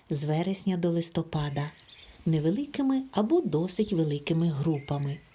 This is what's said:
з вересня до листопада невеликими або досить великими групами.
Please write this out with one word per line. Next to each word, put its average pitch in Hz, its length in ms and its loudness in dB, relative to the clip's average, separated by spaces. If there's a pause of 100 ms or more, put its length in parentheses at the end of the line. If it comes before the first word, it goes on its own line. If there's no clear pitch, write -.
(100)
з 147 140 0
вересня 180 520 0
до 170 140 2
листопада 156 800 -2 (560)
невеликими 262 760 0 (100)
або 226 280 2
досить 185 520 0
великими 160 540 2
групами. 143 720 -2 (160)